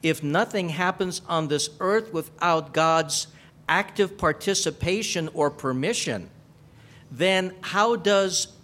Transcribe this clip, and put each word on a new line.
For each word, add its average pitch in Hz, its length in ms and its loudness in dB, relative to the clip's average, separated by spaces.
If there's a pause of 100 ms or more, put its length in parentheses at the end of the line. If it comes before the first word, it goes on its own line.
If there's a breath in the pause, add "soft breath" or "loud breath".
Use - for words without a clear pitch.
If 156 200 0
nothing 180 460 0
happens 180 580 -2
on 160 220 0
this 143 220 -2 (100)
earth 214 320 0
without 160 640 -2
God's 160 540 2 (400 loud breath)
active 196 500 0
participation 175 1120 -2
or 147 160 2
permission, 131 800 -2 (840 loud breath)
then 185 520 0
how 220 340 2
does 196 520 2 (160)